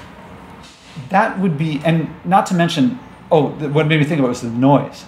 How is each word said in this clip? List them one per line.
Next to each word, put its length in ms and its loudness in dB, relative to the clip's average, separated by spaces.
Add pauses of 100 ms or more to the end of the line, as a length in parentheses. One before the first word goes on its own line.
(1120)
that 280 0
would 180 0
be, 280 -2
and 240 0 (160)
not 220 2
to 80 -4
mention, 440 2 (320)
oh, 280 4
th-, 120 -6
what 160 2
made 120 2
me 60 4
think 140 -2
about 80 2
it 40 0
was 120 -6
the 80 -6
noise. 580 0